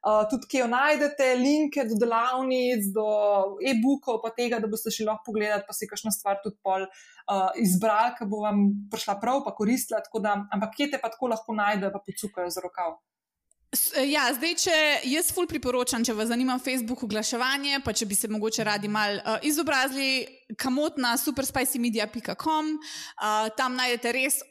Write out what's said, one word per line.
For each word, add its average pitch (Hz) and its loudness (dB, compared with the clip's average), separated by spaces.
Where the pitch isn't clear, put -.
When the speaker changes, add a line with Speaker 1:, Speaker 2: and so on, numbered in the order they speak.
Speaker 1:
uh, 214 4
tudi 240 -2
kje 269 0
jo 240 2
najdete, 285 2
linke 285 2
do 220 0
delavnic, 247 2
do 214 0
e-bookov 262 2
pa 226 -4
tega, 240 0
da 214 -2
boste 214 -4
šli 220 -4
lahko 214 -2
pogledat, 208 0
pa - -14
si - -6
kakšno 208 -6
stvar 202 0
tudi 196 -8
pol, 190 0
uh, - -4
izbrali, 214 4
ki 226 -8
bo 208 -4
vam 208 2
prišla - -4
prav 247 0
pa 247 -6
koristila, 226 0
tako - -6
da, 208 0
ampak 202 -2
kje 285 0
te 277 -4
pa 226 -4
tako 247 -4
lahko 226 -2
najdejo 202 2
pa 196 -8
pocukajo 185 -6
za 175 -6
rokav? 180 -6
Speaker 2:
S-, - 0
ja, 285 2
zdaj, 294 0
če 359 2
jaz 302 2
ful 349 0
priporočam, 247 -2
če 233 0
vas 214 -2
zanima 254 0
Facebook 254 -2
oglaševanje, 254 -2
pa 262 -4
če 226 -2
bi 202 -4
se 214 -2
mogoče 214 -2
radi 208 0
malo, 208 0
eh, 220 -2
izobrazili, 269 0
kamot 294 0
na 247 2
super 269 -2
spicy 262 -2
media 226 0
pika - -8
com, 311 0
eh, 220 -2
tam 254 -2
najdete 240 0
res 262 0